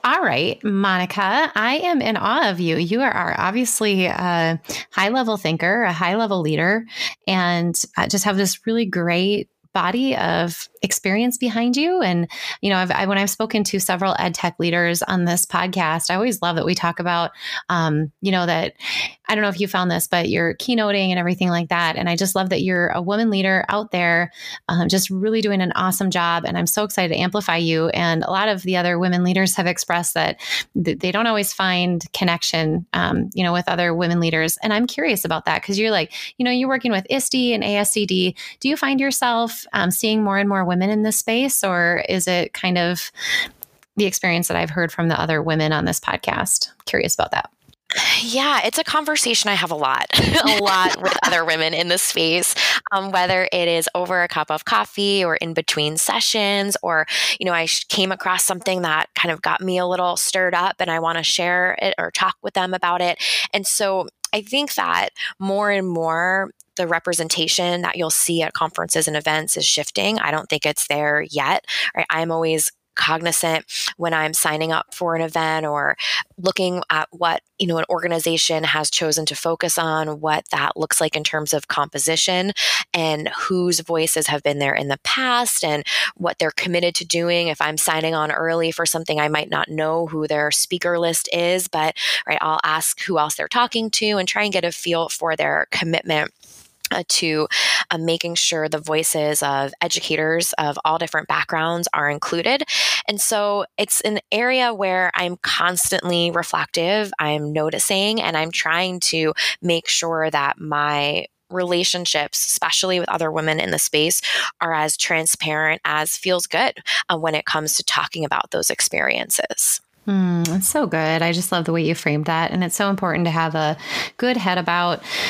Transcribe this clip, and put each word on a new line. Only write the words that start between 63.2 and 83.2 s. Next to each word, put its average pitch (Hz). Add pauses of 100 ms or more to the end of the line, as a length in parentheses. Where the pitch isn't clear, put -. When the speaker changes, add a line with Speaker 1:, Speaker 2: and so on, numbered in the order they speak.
Speaker 2:
And 196
so 190 (240)
I 214
think 277
that 170 (300)
more 196
and 190
more 170 (280)
the 180
representation 170
that 175
you'll 165
see 165
at 156
conferences 160
and 151
events 156
is -
shifting. -
I 143
don't 156
think 151
it's -
there 147
yet, 147 (280)
right? -
I'm 165
always 160 (240)
cognizant 165 (320)
when 170
I'm 156
signing 160
up -
for 170
an 160
event 156
or 143 (400)
looking 180
at 156
what, 170 (160)
you 185
know, 165
an 160
organization 165
has 151
chosen 160
to 147
focus 165
on, 156
what 156
that 143
looks -
like 156
in 151
terms 151
of 147
composition 165 (400)
and 160